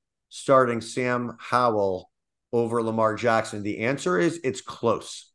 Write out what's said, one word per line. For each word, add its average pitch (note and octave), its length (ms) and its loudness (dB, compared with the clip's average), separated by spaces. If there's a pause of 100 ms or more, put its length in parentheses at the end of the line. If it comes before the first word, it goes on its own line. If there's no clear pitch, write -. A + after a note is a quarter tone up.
(280)
starting B2+ 520 4
Sam B2 580 -4
Howell G#2 720 0 (420)
over A#2+ 300 0
Lamar A2 320 0
Jackson? A2 480 0
The G#2 160 -4
answer C#3 400 -2
is E3+ 240 0
it's C3 180 -4
close. - 760 -4